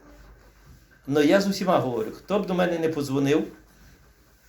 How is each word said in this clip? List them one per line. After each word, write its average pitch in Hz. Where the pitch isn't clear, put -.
Но 147
я 175
з 196
усіма 185
говорю, 117
хто -
б 190
до 180
мене 170
не 160
подзвонив, 139